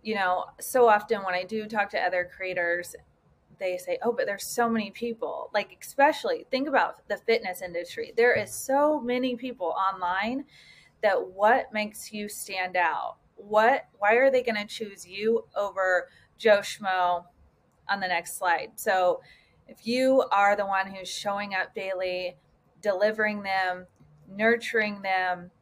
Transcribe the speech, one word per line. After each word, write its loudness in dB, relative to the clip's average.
you -4
know, 0
so 4
often 2
when -4
I -2
do -6
talk -2
to -4
other 0
creators, -4
they -4
say, -4
"Oh, 0
but -2
there's -6
so 0
many -2
people." -8
Like, -2
especially 0
think -2
about 0
the -2
fitness -2
industry. -8
There 6
is -2
so 2
many -2
people -6
online -2
that 2
what 2
makes -8
you -10
stand -6
out? -2
What, 2
why 6
are 6
they 2
gonna -4
choose -12
you -2
over 0
Joe 6
Schmo 0
on -2
the -4
next -4
slide? -2
So 2
if -20
you 4
are 4
the -2
one -2
who's -12
showing -6
up -4
daily, -4
delivering 0
them, -2
nurturing -2
them -2